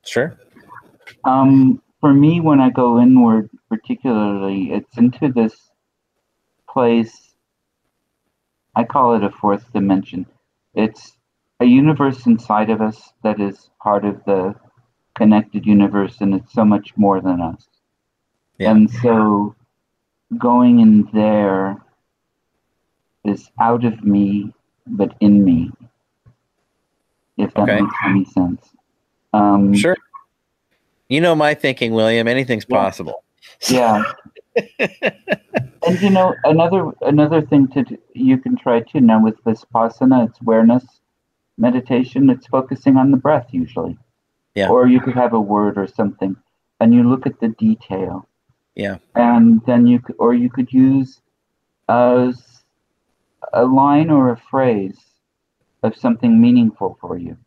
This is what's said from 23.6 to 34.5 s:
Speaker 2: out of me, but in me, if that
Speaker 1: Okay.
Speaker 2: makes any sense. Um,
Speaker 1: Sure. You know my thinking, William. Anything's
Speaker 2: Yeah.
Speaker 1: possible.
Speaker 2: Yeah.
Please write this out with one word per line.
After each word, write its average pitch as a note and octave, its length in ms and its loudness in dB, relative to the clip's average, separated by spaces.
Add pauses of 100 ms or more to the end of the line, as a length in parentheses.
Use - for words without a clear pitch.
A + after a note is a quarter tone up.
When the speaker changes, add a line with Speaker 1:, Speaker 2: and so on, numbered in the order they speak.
Speaker 2:
out A#2+ 240 0
of A2 200 -4
me, G2+ 480 0 (360)
but G2 320 -6
in G2+ 240 4
me, E2 260 0 (1700)
if - 180 -6
that G#2+ 140 -2
Speaker 1:
Okay. G#2 120 0
Speaker 2:
makes G2+ 140 -4 (100)
any F#2+ 200 -2
sense. F2+ 500 -6 (580)
Um, G2+ 420 2
Speaker 1:
Sure. D#3+ 220 0 (1120)
You C#3 120 -2
know E3+ 160 0
my D3+ 180 0
thinking, B2+ 380 -4
William. A2+ 340 0
Anything's A#2+ 420 -4
Speaker 2:
Yeah. A#2 80 -2
Speaker 1:
possible. G2 460 -6 (460)
Speaker 2:
Yeah. A#2 340 0 (540)